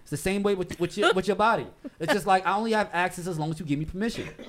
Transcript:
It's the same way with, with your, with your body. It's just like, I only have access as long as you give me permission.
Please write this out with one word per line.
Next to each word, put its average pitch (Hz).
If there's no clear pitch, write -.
It's -
the 147
same 196
way 202
with, 180
with 170
your, 262
with 185
your 196
body. 208
It's 170
just 190
like, 190
I 185
only 220
have 208
access 175
as 175
long 156
as 160
you 185
give 143
me 156
permission. 190